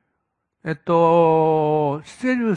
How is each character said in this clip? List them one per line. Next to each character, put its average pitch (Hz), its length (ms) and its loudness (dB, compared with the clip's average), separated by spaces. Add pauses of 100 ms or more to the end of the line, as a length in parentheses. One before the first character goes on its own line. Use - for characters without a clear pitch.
(640)
え 160 80 -6
っ 156 40 -10
と、 160 1300 0
出 - 260 -8
エ 254 60 -2
ジ 240 60 -4
プ 214 140 -2